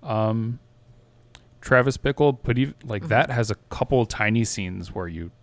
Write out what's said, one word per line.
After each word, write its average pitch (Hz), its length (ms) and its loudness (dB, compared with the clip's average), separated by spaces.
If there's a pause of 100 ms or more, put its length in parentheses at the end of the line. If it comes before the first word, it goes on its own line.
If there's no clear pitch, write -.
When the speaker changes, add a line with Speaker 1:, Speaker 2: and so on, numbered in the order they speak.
Speaker 1:
um, 110 580 -2 (1000)
Travis 127 360 4
Bickle, 139 460 2
but 123 140 0
ev-, 139 180 0 (100)
like, 107 180 -4
Speaker 2:
Mm-hmm. 85 60 -8
Speaker 1:
that 120 220 4
has 120 200 0
a 104 40 -4 (140)
couple 123 360 2
tiny 110 400 0
scenes 92 480 -6
where 90 140 -6
you 85 240 -10 (120)